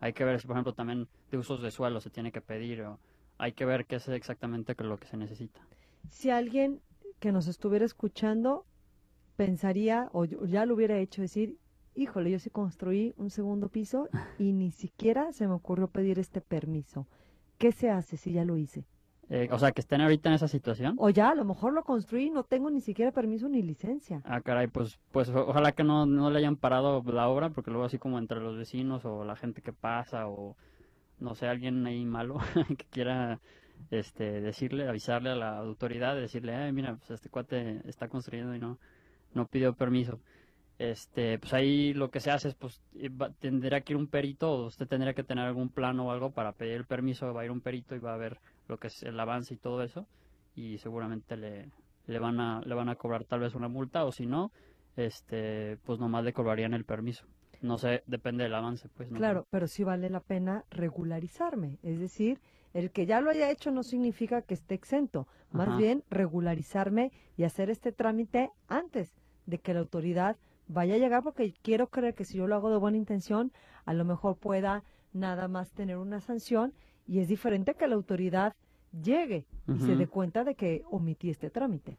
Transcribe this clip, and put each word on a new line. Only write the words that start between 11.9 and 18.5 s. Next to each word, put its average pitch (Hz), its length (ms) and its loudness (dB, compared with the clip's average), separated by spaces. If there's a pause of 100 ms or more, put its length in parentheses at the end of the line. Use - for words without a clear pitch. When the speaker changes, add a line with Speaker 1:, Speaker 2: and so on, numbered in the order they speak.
Speaker 2:
"Híjole, 196 360 0
yo 185 80 2
sí 202 120 -8
construí 196 680 0
un 202 120 -4
segundo 202 380 -2
piso 254 440 -2
Speaker 1:
<laughs> - 260 -6
Speaker 2:
y 196 140 4
ni 190 180 2
siquiera 233 640 0
se 220 140 0
me 185 80 2
ocurrió 185 340 0
pedir 190 300 2
este 185 220 -2
permiso". 151 640 -4 (520)
¿Qué 233 140 8
se 233 180 0
hace 180 260 0
si 175 160 -6
ya 170 120 2
lo 170 120 2